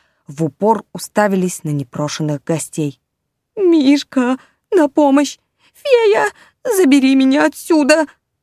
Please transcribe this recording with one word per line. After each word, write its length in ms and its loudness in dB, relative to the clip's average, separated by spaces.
в 160 -8
упор 480 -2
уставились 720 -4
на 60 -8
непрошеных 720 -6
гостей. 560 -6
«Мишка, 840 0
на 180 2
помощь! 480 0
Фея, 580 0
забери 520 2
меня 300 2
отсюда!» 600 0